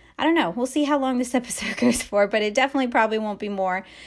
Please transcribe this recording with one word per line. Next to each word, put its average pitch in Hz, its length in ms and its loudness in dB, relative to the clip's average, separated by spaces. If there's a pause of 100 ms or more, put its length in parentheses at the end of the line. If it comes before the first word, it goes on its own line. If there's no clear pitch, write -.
(160)
I - 60 -4
don't 330 100 4
know, 262 160 2
we'll 240 160 -4
see 294 200 0
how 285 120 2
long 262 220 0
this 254 160 -2
<laughs> - 0 -
episode 226 420 -4
goes 240 240 2
for, 202 240 2
but 208 160 0
it 208 140 -2
definitely 269 320 2
probably 220 320 2
won't 208 180 -4
be 214 100 -8
more 190 380 -2 (200)